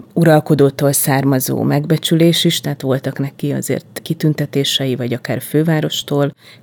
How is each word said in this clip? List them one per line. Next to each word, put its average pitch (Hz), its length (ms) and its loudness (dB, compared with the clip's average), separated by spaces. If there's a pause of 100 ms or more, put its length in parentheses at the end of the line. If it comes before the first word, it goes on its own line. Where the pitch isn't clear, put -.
(140)
uralkodótól 147 800 4
származó 135 720 0
megbecsülés 160 800 2
is, 170 180 0
tehát 143 200 -6
voltak 135 380 -2
neki 139 320 -6
azért - 500 -6
kitüntetései, 139 960 -2
vagy 120 180 -4
akár - 280 -4
fővárostól 151 920 0 (280)